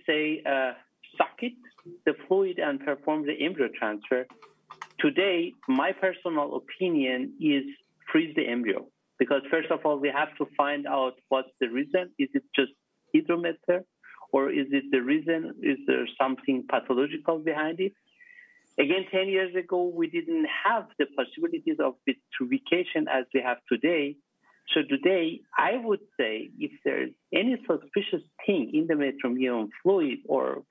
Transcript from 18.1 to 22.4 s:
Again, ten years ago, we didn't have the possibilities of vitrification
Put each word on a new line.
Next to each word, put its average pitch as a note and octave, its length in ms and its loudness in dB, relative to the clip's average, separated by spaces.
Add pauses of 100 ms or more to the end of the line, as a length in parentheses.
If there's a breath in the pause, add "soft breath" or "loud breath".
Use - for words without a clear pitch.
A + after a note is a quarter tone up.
Again, F3+ 300 2
ten F#3+ 180 0
years F#3+ 280 0
ago, F3+ 360 0
we E3+ 140 -2
didn't D#3+ 400 0 (180)
have G#3+ 220 2 (140)
the C#3+ 80 2 (100)
possibilities D#3+ 600 -2
of C3+ 160 0 (100)
vitrification C#3+ 1040 -2